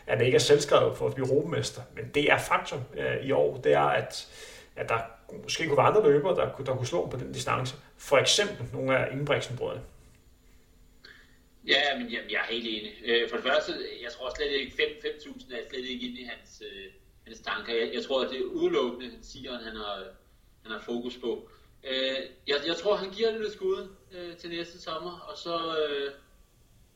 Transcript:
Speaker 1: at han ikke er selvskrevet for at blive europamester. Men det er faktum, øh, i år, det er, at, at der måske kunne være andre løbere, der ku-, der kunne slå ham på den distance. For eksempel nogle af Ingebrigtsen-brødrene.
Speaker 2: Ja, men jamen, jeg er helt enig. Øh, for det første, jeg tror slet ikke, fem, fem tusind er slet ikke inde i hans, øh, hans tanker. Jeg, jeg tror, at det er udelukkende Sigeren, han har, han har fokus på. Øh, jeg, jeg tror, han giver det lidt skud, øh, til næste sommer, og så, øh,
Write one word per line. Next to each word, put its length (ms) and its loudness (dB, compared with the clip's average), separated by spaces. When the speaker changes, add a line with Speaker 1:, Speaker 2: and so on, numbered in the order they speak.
Speaker 1:
at 100 0
han 100 6
ikke 100 8
er 40 8
selvskrevet 560 6
for 100 -2
at 80 0
blive 120 -2
europamester. 560 0
Men 180 -10
det 160 4
er 80 8
faktum, 420 0
øh, 300 -2
i 60 0
år, 240 4
det 160 4
er, 80 6
at, 480 0
at 120 -6
der 100 2
måske 240 -2
kunne 100 2
være 100 8
andre 240 8
løbere, 260 6
der 160 2
ku-, 100 -8
der 140 -2
kunne 100 -2
slå 140 0
ham 100 -2
på 60 -6
den 160 -8
distance. 420 -2
For 200 6
eksempel 540 4
nogle 260 2
af 140 -2
Ingebrigtsen-brødrene. 680 -2
Speaker 2:
Ja, 320 2
men 100 -6
jamen, 220 -6
jeg 60 -4
er 180 -4
helt 120 -4
enig. 260 -8
Øh, 260 2
for 60 -4
det 100 -4
første, 260 0
jeg 100 -10
tror 240 -8
slet 140 -2
ikke, 260 -4
fem, 120 0
fem 100 -4
tusind 280 -16
er 40 -8
slet 140 -8
ikke 220 -8
inde 140 -10
i 40 -14
hans, 380 -16
øh, 220 -12
hans 140 -18
tanker. 340 -4
Jeg, 200 0
jeg 100 -4
tror, 200 0
at 60 -4
det 80 -6
er 60 -2
udelukkende 680 0
Sigeren, 420 -12
han 120 -10
har, 260 -6
han 100 -12
har 80 -8
fokus 360 -6
på. 320 -6
Øh, 320 -2
jeg, 100 2
jeg 100 0
tror, 200 2
han 140 -4
giver 200 0
det 100 -4
lidt 120 -4
skud, 360 -2
øh, 240 -12
til 140 -12
næste 320 -8
sommer, 480 -10
og 80 -12
så, 180 -4
øh, 220 -2